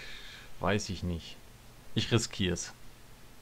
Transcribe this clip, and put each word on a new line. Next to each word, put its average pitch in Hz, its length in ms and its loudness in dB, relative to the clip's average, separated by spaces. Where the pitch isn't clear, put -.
weiß 101 300 4
ich 90 120 -2
nicht. 87 340 0
Ich - 160 4
riskier's. - 600 4